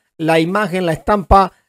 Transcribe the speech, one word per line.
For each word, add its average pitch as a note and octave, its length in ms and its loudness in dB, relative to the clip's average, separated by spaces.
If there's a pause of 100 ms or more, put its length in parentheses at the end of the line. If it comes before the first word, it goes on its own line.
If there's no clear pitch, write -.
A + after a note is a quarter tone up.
(180)
La E3 200 0
imagen, F#3 460 -2
la E3 80 -2
estampa G3 600 0 (160)